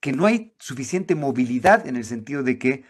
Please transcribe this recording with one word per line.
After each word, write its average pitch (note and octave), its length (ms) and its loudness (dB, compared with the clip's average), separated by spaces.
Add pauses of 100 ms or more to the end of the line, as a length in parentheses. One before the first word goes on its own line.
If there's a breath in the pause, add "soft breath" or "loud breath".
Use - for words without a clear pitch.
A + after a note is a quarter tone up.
que C#3+ 100 -4
no D3 140 0
hay A3+ 340 0
suficiente C#3 560 -2
movilidad C3 720 2
en B2+ 80 -6
el A#2+ 80 -6
sentido A#2+ 400 -6
de B2 140 0
que C3 320 -2